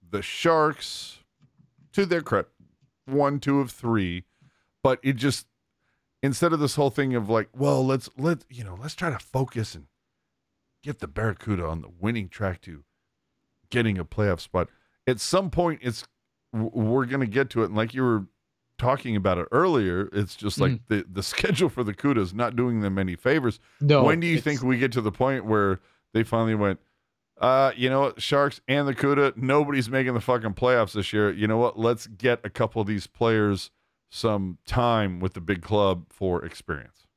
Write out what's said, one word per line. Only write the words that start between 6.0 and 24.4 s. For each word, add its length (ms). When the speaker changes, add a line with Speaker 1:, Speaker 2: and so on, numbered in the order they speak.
Speaker 1:
instead 300
of 80
this 160
whole 140
thing 260
of, 140
like, 260
well, 300
let's, 320
let, 320
you 160
know, 140
let's 160
try 140
to 100
focus 540
and 120
get 160
the 80
Barracuda 580
on 160
the 80
winning 280
track 360
to 200
getting 280
a 60
playoff 380
spot. 260
At 140
some 280
point, 320
it's, 240
w-, 200
we're 320
gonna 200
get 260
to 120
it. 40
And 100
like 160
you 100
were 220
talking 380
about 220
it 160
earlier, 580
it's 240
just 240
like 140
Speaker 2:
Mm. 60
Speaker 1:
the, 200
the 140
<laughs> 0
schedule 460
for 160
the 80
Cuda 240
is 160
not 240
doing 240
them 160
any 180
favors. 460
Speaker 2:
No, 240
Speaker 1:
When 160
do 80
you 80
Speaker 2:
it's 80